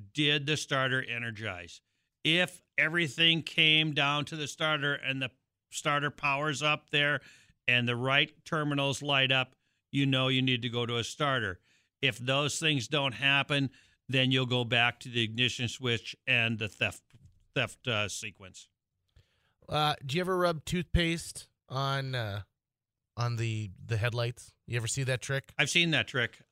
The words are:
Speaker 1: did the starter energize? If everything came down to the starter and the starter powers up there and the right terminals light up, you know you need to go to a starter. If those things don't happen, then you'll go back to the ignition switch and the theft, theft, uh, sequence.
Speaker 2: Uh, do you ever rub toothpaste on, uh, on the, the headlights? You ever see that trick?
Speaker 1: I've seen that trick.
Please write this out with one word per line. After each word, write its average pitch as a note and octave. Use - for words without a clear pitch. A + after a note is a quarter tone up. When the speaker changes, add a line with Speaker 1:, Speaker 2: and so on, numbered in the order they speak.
Speaker 1:
did D3
the D3+
starter C3
energize? A2
If E3+
everything E3
came D#3
down C#3+
to E3
the D3+
starter D3+
and C3+
the B2+
starter C#3+
powers C#3+
up D3+
there D3
and B2
the A#2+
right C3+
terminals C#3+
light C3+
up, C3
you C#3
know C3
you C3
need B2+
to B2
go A#2+
to A#2+
a A2+
starter. B2
If B2+
those C3+
things D3+
don't C#3
happen, C#3
then C3
you'll C3
go B2
back A#2
to -
the A#2+
ignition A#2
switch A#2+
and A#2
the A2
theft, -
theft, -
uh, G#2
sequence. -
Speaker 2:
Uh, D3+
do C#3
you -
ever F#3
rub E3+
toothpaste E3+
on, C3+
uh, G#2
on A#2+
the, A2
the A2+
headlights? A#2
You A#2+
ever A#2
see C#3
that B2+
trick? -
Speaker 1:
I've D3
seen E3+
that C3
trick. A#2+